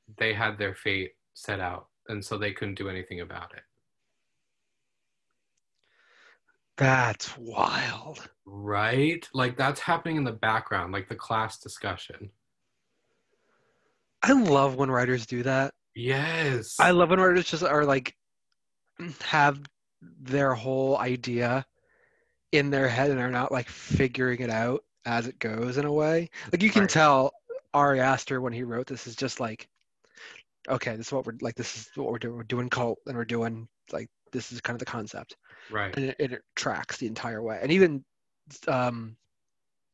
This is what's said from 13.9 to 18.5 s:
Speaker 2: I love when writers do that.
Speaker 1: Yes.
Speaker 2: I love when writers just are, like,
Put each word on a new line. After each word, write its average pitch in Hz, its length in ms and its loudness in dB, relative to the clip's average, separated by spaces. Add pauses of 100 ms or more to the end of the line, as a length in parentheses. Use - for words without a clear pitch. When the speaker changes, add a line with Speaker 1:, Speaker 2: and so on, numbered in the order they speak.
Speaker 2:
I 247 100 6
love 139 440 6
when 135 140 2
writers 123 360 2
do 120 160 -4
that. 135 320 0 (200)
Speaker 1:
Yes. 135 840 -2
Speaker 2:
I 170 140 6
love 175 180 6
when 190 100 4
writers 180 300 4
just 160 120 -2
are, 147 220 4
like, 135 320 0 (1080)